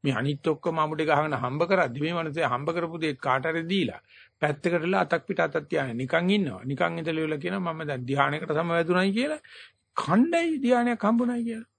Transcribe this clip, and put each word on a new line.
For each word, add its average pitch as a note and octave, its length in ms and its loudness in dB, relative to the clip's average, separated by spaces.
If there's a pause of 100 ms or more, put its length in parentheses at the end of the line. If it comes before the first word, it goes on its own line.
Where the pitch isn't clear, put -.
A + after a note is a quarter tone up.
මේ C#3 100 0
අනිත් C3+ 320 -2
ඔක්කොම D#3+ 340 0
අමුඩ D#3 220 0
ගහගෙන D3+ 320 2
හම්බ B2+ 300 -2
කරද්දි E3+ 360 2
මේ D#3+ 140 -2
මනුස්සයා D#3+ 360 -2
හම්බ C3 200 -2
කරපු E3+ 280 -4
දේ D#3 180 -2
කාට C3 300 0
හරි E3 180 -2
දීලා F3 380 -2 (340)
පැත්තකටලා E3+ 680 0
අතක් E3 220 0
පිට E3+ 160 -4
අතක් D#3 260 0
තියාගෙන C#3 320 -2
නිකන් E3 320 0
ඉන්නවා. F#3+ 340 0
නිකන් E3 320 0
ඉඳලා E3 220 -4
ඉවල D#3 200 -2
කියනවා F3 360 -4
"මම D#3+ 100 -8
දැන් C3 220 -4
ධානයකට C#3+ 460 0
සමවැදුණයි" E3+ 640 2
කියලා. D4 280 -2 (560)
"කණ්ඩයි E4 600 4
ධානයක් A#3+ 420 2
හම්බුණයි" A#3+ 420 2
කියලා. A3+ 360 -8